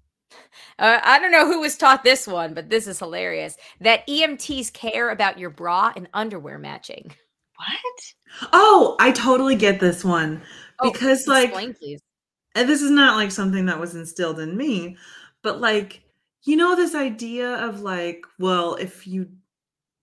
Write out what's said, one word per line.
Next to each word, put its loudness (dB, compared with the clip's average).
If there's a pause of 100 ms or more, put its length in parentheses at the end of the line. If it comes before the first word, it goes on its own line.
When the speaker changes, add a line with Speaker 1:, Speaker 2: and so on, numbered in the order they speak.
(800)
Speaker 1:
uh, 4
I 6
don't 0
know 6
who 0
was -4
taught 6
this 2
one, -6
but -12
this -2
is -10
hilarious. -8 (240)
That 2
E 0
M -2
Ts -8
care -6
about -2
your -12
bra -2
and -16
underwear -8
matching. -16 (460)
Speaker 2:
What? -14
Speaker 3:
Oh, 8
I 6
totally 2
get 2
this 0
one. -2 (380)
Speaker 1:
Oh, 2
Speaker 3:
Because, 0
like, 4
Speaker 1:
explain, -10
please. -16 (540)
Speaker 3:
and 2
this 2
is 0
not, 4
like, -2
something -2
that -2
was -10
instilled -6
in -8
me, -4 (460)
but, -6
like, -4 (400)
you 0
know, 2
this 0
idea -6 (100)
of, -10
like, -8 (120)
well, -2
if -12
you -8 (720)